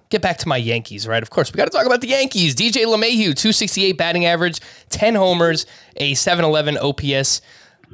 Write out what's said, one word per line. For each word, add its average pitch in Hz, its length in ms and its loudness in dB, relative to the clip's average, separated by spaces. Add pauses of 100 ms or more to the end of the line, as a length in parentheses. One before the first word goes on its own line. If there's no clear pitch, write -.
(100)
get 208 100 0
back 175 180 -2
to - 100 -6
my 135 100 0
Yankees, 113 500 -4
right? 113 140 0
Of 110 80 -12
course, - 200 0
we - 60 -8
gotta - 140 0
talk - 160 0
about 247 160 2
the 247 60 -8
Yankees. 254 460 0
D 214 160 0
J 226 140 0
LeMahieu, 220 500 2
two 220 180 0
sixty-eight 190 440 0
batting 170 300 0
average, 170 340 0 (300)
ten 226 240 0
homers, 175 500 2 (320)
a 143 160 -2
seven 170 320 0
eleven 151 320 0
O 143 160 0
P 139 220 -2
S. 135 260 0 (540)